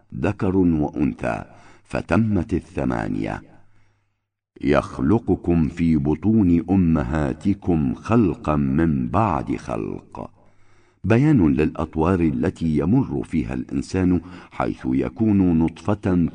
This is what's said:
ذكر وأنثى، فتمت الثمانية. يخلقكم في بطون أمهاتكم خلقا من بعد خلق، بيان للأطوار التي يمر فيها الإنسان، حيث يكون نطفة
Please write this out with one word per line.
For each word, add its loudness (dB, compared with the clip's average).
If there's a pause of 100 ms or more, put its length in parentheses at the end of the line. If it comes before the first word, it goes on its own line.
(160)
ذكر -2
وأنثى، 0 (380)
فتمت -2
الثمانية. -4 (1200)
يخلقكم 0
في 0
بطون 2
أمهاتكم 0
خلقا 0
من 0
بعد -2
خلق، -10 (720)
بيان 4
للأطوار 0
التي 0
يمر 0
فيها -4
الإنسان، -2 (300)
حيث -4
يكون 2
نطفة 0